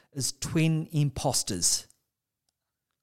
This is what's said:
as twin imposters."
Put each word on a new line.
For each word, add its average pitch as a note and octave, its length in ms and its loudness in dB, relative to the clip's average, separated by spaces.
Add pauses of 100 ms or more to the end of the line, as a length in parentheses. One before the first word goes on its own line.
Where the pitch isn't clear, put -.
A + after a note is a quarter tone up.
(140)
as C3 260 -2
twin D#3+ 520 0
imposters." C3+ 960 0 (1160)